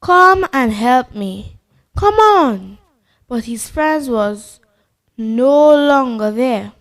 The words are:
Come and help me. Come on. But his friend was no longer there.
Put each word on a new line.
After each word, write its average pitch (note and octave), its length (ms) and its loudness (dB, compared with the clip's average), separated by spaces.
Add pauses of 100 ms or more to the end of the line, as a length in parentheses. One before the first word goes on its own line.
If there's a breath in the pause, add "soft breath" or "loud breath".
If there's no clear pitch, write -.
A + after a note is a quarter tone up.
Come F#4 540 2
and B3+ 200 -2
help A#3+ 400 -2
me. G3 460 -12 (360)
Come G#4 200 0
on. C#4 640 0 (500)
But A#3 180 -8
his A#3 240 -12
friend D#4 380 -2
was G#3 520 -6 (580)
no C4+ 580 4
longer C4 560 0
there. G#3+ 500 -4